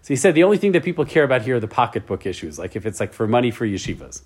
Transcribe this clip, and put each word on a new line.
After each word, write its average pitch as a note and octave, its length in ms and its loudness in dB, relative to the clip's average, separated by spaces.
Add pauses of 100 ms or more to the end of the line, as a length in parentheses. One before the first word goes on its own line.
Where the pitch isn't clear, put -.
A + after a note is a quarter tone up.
So - 80 -20
he C#3 80 0
said, F3 180 4
the E3 80 6
only G3+ 140 4
thing G3+ 160 2
that E3+ 100 2
people D#3 220 -2
care D#3 180 2
about C3 200 2
here C3 120 0
are A#2+ 60 2
the A2 60 -6
pocketbook - 580 -2
issues. E2+ 340 -8
Like, F2+ 160 -10
if G#2 100 -8
it's, G#2+ 140 -6
like, G2+ 140 -4
for A2+ 120 -4
money A#2+ 260 2
for A#2 140 -6
yeshivas. F2+ 600 -6